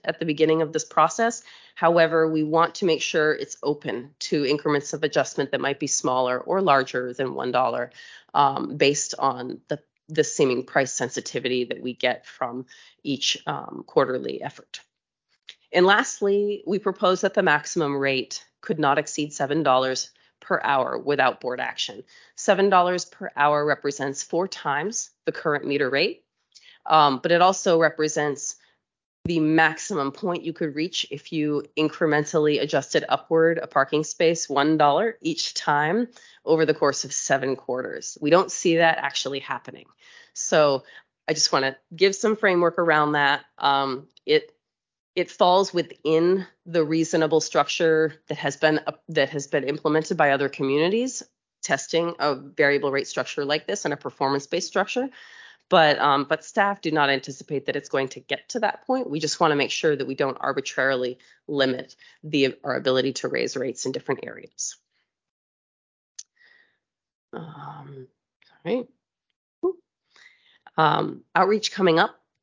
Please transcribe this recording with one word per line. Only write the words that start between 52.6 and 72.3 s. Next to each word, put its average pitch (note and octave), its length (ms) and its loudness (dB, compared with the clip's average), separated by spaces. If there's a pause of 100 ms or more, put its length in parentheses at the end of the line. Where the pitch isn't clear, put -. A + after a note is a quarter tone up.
rate C#3 160 -4
structure C#3+ 360 -6
like D3 220 -2
this - 180 -4
and D3 80 -2
a C#3+ 40 -4
performance-based C#3 720 -4
structure. B3 420 -2 (580)
But, D#3 300 6
um, C#3 300 2
but - 160 -4
staff G3+ 360 -2
do F3+ 120 -4
not D3 180 2
anticipate C#3 560 -6
that C#3+ 100 -2
it's C#3+ 120 -8
going C3+ 220 -2
to C3 100 -18
get - 300 -10
to A#3+ 100 -6
that - 260 -4
point. C4 240 -2
We D3 80 -4
just D3+ 220 -4
wanna D3+ 160 4
make - 160 0
sure D#3 220 0
that C3 120 -4
we C3 80 -6
don't C3+ 260 -2
arbitrarily C3 800 -2 (300)
limit C3 480 -2 (260)
the, C#3+ 400 0
our C3 140 -4
ability C3 380 0
to - 140 -6
raise - 280 -4
rates C3 300 -6
in C3+ 60 -4
different - 300 -6
areas. - 540 -14 (2500)
Um, C#3+ 720 -16 (560)
sorry. B3 240 -4 (1900)
Um, D3 460 0 (120)
outreach G3+ 380 0
coming F3 260 4
up G#3 180 0 (260)